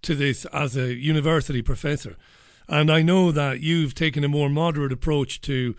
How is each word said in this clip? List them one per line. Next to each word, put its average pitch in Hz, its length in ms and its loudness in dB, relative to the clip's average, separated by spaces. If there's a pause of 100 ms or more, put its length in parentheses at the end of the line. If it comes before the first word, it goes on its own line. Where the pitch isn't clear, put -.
to 165 120 -2
this 143 320 0
as 139 300 -4
a 127 160 -2
university 147 680 0
professor. - 560 -4 (500)
And 151 220 4
I 156 100 6
know 175 320 4
that 143 280 -2
you've 156 340 0
taken 151 280 -2
a 143 60 0
more 143 220 0
moderate 147 420 0
approach 139 500 -2
to 127 360 -4